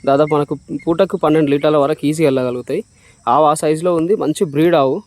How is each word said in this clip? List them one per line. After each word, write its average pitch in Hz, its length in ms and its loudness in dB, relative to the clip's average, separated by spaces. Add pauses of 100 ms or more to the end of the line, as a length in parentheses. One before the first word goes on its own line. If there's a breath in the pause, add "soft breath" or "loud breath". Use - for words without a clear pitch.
దాదాపు 147 280 2
మనకు 147 200 -2 (280)
పూటకు 175 400 -2
పన్నెండు 151 300 2
లీటర్ల 151 300 2
వరకు 147 260 -4
ఈజీగా 156 200 0
వెళ్ళగలుగుతాయి. 127 520 -4 (520 soft breath)
ఆవు 151 160 4
ఆ 151 40 2 (100)
సైజులో 160 360 0
ఉంది, 180 240 0
మంచి 156 200 -2 (100)
బ్రీడ్ 165 280 2
ఆవు 135 140 0 (100)